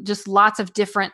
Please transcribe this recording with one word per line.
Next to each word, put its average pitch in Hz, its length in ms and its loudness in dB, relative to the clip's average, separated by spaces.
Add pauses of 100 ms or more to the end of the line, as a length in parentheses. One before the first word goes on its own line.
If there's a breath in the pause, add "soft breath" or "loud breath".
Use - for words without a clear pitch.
just 202 240 -6
lots 202 320 4
of 190 140 -6
different 202 420 -2